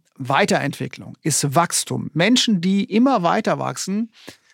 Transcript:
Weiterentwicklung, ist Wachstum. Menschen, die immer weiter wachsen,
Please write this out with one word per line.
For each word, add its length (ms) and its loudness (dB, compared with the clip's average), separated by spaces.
Weiterentwicklung, 1040 -2
ist 340 0
Wachstum. 580 -2
Menschen, 460 2
die 240 2
immer 400 2
weiter 340 0
wachsen, 540 -6